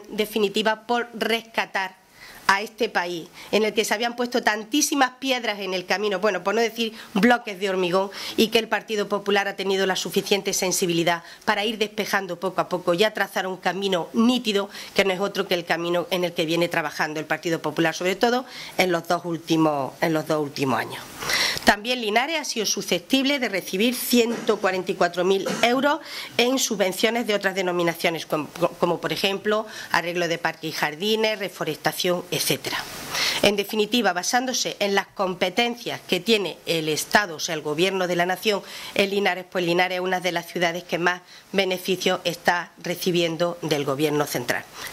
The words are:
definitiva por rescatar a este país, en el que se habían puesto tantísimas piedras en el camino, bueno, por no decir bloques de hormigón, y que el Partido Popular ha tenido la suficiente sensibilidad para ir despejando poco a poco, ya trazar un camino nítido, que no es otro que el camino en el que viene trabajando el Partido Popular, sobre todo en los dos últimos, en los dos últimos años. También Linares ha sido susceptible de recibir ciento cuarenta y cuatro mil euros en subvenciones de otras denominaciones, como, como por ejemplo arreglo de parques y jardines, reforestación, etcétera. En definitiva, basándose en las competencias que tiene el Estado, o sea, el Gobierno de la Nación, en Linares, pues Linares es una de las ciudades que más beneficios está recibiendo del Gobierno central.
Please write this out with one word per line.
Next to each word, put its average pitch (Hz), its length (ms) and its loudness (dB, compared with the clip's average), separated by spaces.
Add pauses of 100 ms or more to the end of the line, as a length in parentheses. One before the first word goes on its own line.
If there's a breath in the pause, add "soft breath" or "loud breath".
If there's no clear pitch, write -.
definitiva 214 760 0
por 240 300 0
rescatar 214 880 -2 (420 loud breath)
a 196 160 4
este 220 280 -4
país, 175 400 -4 (220 loud breath)
en 208 120 4
el 214 100 0
que 214 120 2
se - 80 0
habían 240 240 -2
puesto 240 260 0
tantísimas 254 680 2
piedras 240 500 -2
en 185 120 -4
el 180 120 -2
camino, 196 340 2
bueno, 185 240 0
por 196 100 0
no 220 60 2
decir 226 320 0 (220 loud breath)
bloques 220 440 4
de 196 120 -2
hormigón, 190 420 2 (240 loud breath)
y 220 140 4
que 226 100 2
el 220 80 0
Partido 208 400 -2
Popular 196 400 0
ha 196 80 -4
tenido 190 300 0
la 185 100 2
suficiente 196 560 0
sensibilidad 170 720 0 (220 loud breath)
para 202 180 0
ir 220 140 -2
despejando 196 640 -2
poco 180 180 0
a 160 80 0
poco, 175 260 0
ya 214 200 2
trazar 196 340 -2
un 185 80 -4
camino 185 560 -2
nítido, 226 580 2 (240 loud breath)
que 196 120 4
no 190 80 2
es 180 80 -2
otro 190 260 -2
que 190 60 2
el 175 100 0
camino 170 480 0
en 180 140 0
el 175 80 -4
que 170 120 0
viene 170 220 2
trabajando 156 540 -2
el 147 40 -8
Partido 160 360 -2
Popular, 160 340 0
sobre 185 220 0
todo 247 280 2 (320 loud breath)
en 185 140 2
los 165 160 0
dos 175 160 0
últimos, 156 800 0
en 165 100 2
los 156 160 0
dos 151 160 0
últimos 135 340 -2
años. 117 240 -6 (600 loud breath)
También 240 380 2
Linares 254 400 -2
ha - 20 -10
sido 214 220 -4
susceptible 269 760 0
de 240 80 -2
recibir 196 480 0
ciento 233 600 2
cuarenta 185 340 0
y 180 40 -4
cuatro 175 280 2
mil 196 240 2 (140)
euros 269 400 2 (340 loud breath)
en 247 240 2
subvenciones 214 640 0
de 208 100 2
otras 196 200 0
denominaciones, 175 720 0
como, 151 240 -2
como 170 500 0
por 156 140 -4
ejemplo 208 520 0 (260 loud breath)
arreglo 170 360 0
de 165 100 0
parques 160 340 -4
y - 20 -8
jardines, 214 640 0
reforestación, 175 920 -2
etcétera. - 520 -2 (600 loud breath)
En 202 120 6
definitiva, 208 560 2
basándose 247 680 0
en 202 140 2
las 196 140 2
competencias 185 1000 -2
que 185 140 2
tiene 190 460 2
el 156 240 0
Estado, 175 460 2
o 143 40 -12
sea, 165 160 -2
el 151 60 -4
Gobierno 180 460 2
de 175 100 0
la 175 80 4
Nación, 190 360 0 (340 loud breath)
en 196 160 2
Linares, 185 380 0
pues 185 140 -2
Linares 180 340 2
es 180 40 -2
una 185 180 0
de 175 140 -2
las 170 140 -4
ciudades 170 360 -2
que - 140 -2
más 180 240 2 (320 loud breath)
beneficios 185 720 0
está 175 540 0
recibiendo 170 840 0
del 147 240 0
Gobierno 147 400 2
central. 117 400 -4 (280 loud breath)